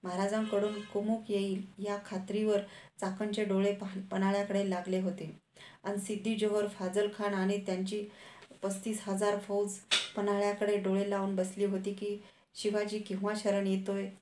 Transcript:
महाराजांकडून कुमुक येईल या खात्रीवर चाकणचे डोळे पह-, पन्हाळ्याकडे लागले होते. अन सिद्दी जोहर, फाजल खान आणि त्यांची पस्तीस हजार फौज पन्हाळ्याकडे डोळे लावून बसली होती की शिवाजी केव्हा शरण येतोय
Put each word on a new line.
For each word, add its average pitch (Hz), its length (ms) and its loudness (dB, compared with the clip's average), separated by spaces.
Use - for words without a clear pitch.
महाराजांकडून 208 800 0
कुमुक 214 480 -2
येईल 196 380 0
या 202 280 -2
खात्रीवर 208 520 2
चाकणचे 208 440 -2
डोळे 196 300 4
पह-, 190 260 -6
पन्हाळ्याकडे 196 720 2
लागले 185 300 0
होते. 185 380 -4
अन 202 140 -2
सिद्दी 214 380 -2
जोहर, 208 320 2
फाजल 196 400 0
खान 202 160 0
आणि 196 320 2
त्यांची 190 400 -2
पस्तीस 202 440 -2
हजार 202 320 2
फौज 202 400 -2
पन्हाळ्याकडे 202 600 2
डोळे 196 340 2
लावून 196 260 0
बसली 185 280 0
होती 196 280 0
की 208 260 -4
शिवाजी 208 440 0
केव्हा 202 380 -2
शरण 202 300 2
येतोय 196 440 0